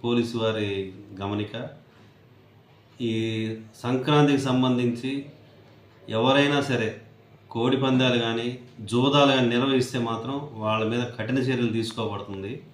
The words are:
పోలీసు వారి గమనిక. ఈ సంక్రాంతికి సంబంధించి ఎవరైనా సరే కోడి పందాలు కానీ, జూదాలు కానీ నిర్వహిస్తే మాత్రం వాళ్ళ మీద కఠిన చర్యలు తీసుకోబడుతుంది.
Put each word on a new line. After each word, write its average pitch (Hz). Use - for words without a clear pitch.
పోలీసు 120
వారి 104
గమనిక. 104
ఈ 117
సంక్రాంతికి 139
సంబంధించి 127
ఎవరైనా 135
సరే 120
కోడి 127
పందాలు 127
కానీ, 117
జూదాలు 135
కానీ 127
నిర్వహిస్తే 127
మాత్రం 120
వాళ్ళ 110
మీద 117
కఠిన 117
చర్యలు 120
తీసుకోబడుతుంది. 107